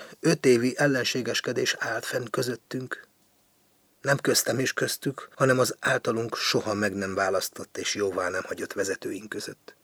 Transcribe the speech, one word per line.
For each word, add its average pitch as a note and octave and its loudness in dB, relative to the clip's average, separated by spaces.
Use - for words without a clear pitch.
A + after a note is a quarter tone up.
öt D#3+ 2
évi B2 6
ellenségeskedés B2 0
állt A2+ -4
fenn B2+ -2
közöttünk. B2+ -6
Nem C#3 2
köztem A#2+ 2
és C3 0
köztük, - -4
hanem C3 4
az A#2+ 2
általunk A#2 0
soha - 0
meg G#2 0
nem G2 -4
választott F#2+ 0
és - -2
jóvá F#2+ 0
nem F#2 -2
hagyott - -6
vezetőink G2 -4
között. - -10